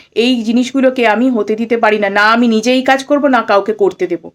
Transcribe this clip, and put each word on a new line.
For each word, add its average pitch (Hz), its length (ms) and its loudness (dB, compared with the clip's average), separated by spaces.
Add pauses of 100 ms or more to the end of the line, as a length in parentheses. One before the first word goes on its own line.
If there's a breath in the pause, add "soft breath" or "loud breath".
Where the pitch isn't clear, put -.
(140)
এই 233 280 0
জিনিসগুলোকে 254 640 0
আমি 220 240 2
হতে 214 260 -2
দিতে 233 200 -2
পারি 220 220 0
না, 208 120 -2
না 208 220 2
আমি 240 160 2
নিজেই 233 340 0
কাজ 269 220 0
করব, 294 220 0
না 254 160 2
কাউকে 208 300 0
করতে 190 340 -2
দেব।" 170 280 -8